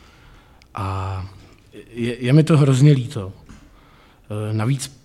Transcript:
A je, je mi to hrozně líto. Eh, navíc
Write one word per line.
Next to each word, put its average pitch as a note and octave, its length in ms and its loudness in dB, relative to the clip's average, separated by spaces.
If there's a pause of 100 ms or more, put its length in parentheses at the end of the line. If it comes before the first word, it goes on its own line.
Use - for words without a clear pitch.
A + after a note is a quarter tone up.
(760)
A F#2+ 520 -8 (680)
je, A#2+ 320 -6
je B2 80 2
mi D3+ 120 6
to D#3 140 4
hrozně C#3 340 4
líto. A2 400 -4 (960)
Eh, G#2+ 220 -6
navíc A2+ 520 -4